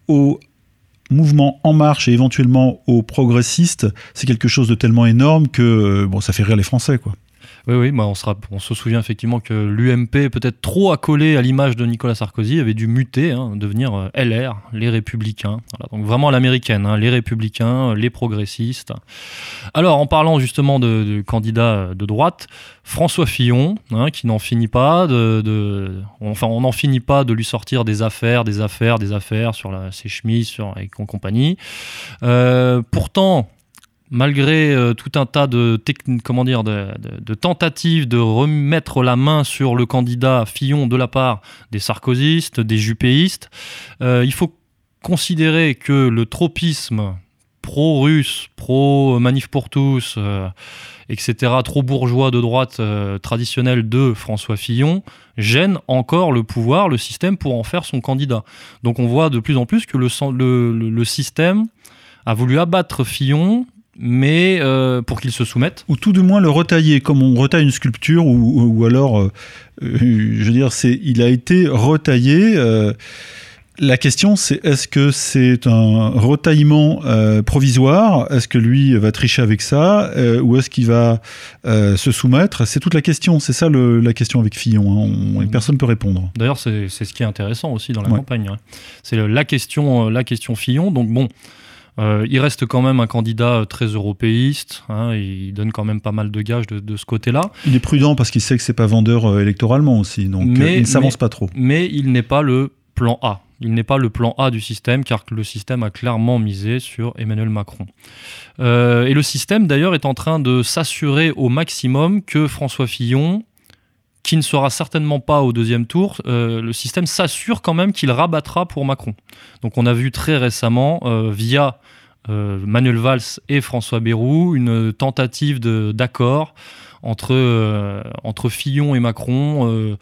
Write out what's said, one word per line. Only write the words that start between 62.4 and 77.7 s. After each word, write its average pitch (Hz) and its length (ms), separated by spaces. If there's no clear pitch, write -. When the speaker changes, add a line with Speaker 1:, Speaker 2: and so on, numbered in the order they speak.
Speaker 2:
abattre 175 460
Fillon, 175 600
mais, 151 640
euh, 131 440
pour - 180
qu'il 123 100
se 117 140
soumette. 135 420
Speaker 1:
Ou 151 80
tout 208 180
du 185 80
moins 190 180
le 165 100
retailler, 156 500
comme 139 220
on 131 140
retaille 143 280
une 139 80
sculpture, 156 540
ou, 123 340
ou, 113 220
ou 113 40
alors, 123 340
euh, 98 120
euh, 120 160
je 110 440
veux 113 80
dire, 127 220
c'est, 127 300
il 120 180
a 120 60
été 160 400
retaillé. 143 880
Euh, 110 360
la 131 200
question, 196 380
c'est - 300
est-ce 139 220
que 143 240
c'est 127 560
un 113 420
retaillement, 147 960
euh, 110 380
provisoire ? 135 880